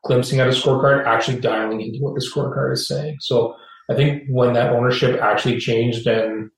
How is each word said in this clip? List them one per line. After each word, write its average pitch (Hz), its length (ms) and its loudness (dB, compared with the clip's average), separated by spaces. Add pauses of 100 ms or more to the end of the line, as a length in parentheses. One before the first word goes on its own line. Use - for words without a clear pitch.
glimpsing 131 360 2
at 127 80 4
a 131 40 2
scorecard, 139 540 2
actually 117 340 0
dialing 110 420 -2
into 113 160 -8
what 139 160 -4
the 143 120 -6
scorecard 135 460 -2
is - 160 -4
saying. 147 320 -6
So 117 340 0 (360)
I - 40 0
think 143 360 0
when 123 240 2
that 123 180 2
ownership 127 480 2
actually 110 380 0
changed 117 480 0
and 110 520 0